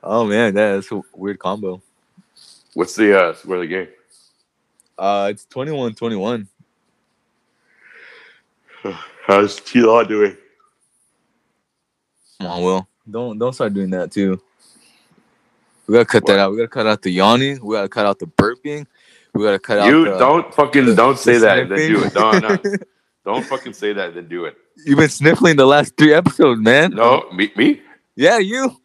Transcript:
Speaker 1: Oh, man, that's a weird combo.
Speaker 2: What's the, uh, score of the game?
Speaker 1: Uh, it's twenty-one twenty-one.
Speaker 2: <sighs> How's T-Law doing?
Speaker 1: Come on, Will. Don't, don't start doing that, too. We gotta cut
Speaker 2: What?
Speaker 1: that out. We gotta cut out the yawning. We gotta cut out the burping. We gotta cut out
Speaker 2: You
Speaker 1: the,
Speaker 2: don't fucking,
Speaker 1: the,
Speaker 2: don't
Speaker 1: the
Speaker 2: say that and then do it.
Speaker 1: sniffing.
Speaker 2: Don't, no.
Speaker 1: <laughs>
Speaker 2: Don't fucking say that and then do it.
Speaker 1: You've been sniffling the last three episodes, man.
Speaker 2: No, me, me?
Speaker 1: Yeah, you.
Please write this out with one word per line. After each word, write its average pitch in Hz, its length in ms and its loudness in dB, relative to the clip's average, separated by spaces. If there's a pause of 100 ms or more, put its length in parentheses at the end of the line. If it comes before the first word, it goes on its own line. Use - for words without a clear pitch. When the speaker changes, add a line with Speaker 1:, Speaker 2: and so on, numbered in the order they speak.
Speaker 1:
Oh, 110 220 -2
man, 104 280 0
that's 101 360 -2
a 101 100 -8 (140)
weird 95 240 -10
combo. 92 420 -8 (920)
Speaker 2:
What's - 220 -6
the, 104 200 4
uh, 85 180 2
score - 200 -10
of 90 60 -6
the 87 80 -10
game? 92 180 -8 (1120)
Speaker 1:
Uh, 101 320 -2
it's 101 140 -14
twenty-one 131 500 -8
twenty-one. 110 540 -8 (2250)
Speaker 2:
<sighs> 95 140 -12 (300)
How's 101 340 2
T-Law 117 420 2
doing? 104 340 -2 (2000)
Speaker 1:
Come 90 100 -10
on, 87 140 -8
Will. 92 240 -4 (200)
Don't, 113 300 -10
don't 123 140 -4
start 107 220 -6
doing 95 160 -6
that, 90 200 -6
too. 95 320 -4 (1400)
We 107 80 -2
gotta 117 100 6
cut 107 200 0
Speaker 2:
What? - 80 2
Speaker 1:
that 98 80 4
out. 98 100 0
We 104 60 -6
gotta 113 120 -4
cut 113 200 -6
out 107 140 -2
the 95 80 -4
yawning. 120 540 0
We 107 120 -6
gotta 98 120 -4
cut 107 160 -4
out 101 140 -2
the 90 80 -12
burping. 139 600 -6 (480)
We 107 100 -2
gotta 98 160 0
cut 104 180 -2
out 101 80 2
Speaker 2:
You 156 200 4
Speaker 1:
the, 95 120 -4
Speaker 2:
don't 143 340 2
fucking, 139 340 2
Speaker 1:
the, 110 100 4
Speaker 2:
don't 127 200 4
Speaker 1:
the - 60 -14
Speaker 2:
say 120 160 4
that 104 220 4
and 90 100 -6
then 98 80 -2
do - 260 0
it. - 60 -4
Speaker 1:
sniffing. 208 300 2
Speaker 2:
Don't, 208 240 -4
no. 202 180 -4
Speaker 1:
<laughs> - 420 -20
Speaker 2:
Don't 123 200 -6
fucking 127 280 -10
say 104 200 -6
that 98 160 -8
and 85 80 -16
then 85 120 -16
do 85 180 -10
it. 73 100 -14 (280)
Speaker 1:
You've 139 140 2
been 156 100 4
sniffling 160 460 2
the 139 100 6
last 143 320 4
three 151 160 6
episodes, 147 480 2
man. 135 300 4
Speaker 2:
No, 117 400 2
me, 95 240 -4
me? 139 260 0 (360)
Speaker 1:
Yeah, 180 220 2
you. 220 260 -4 (200)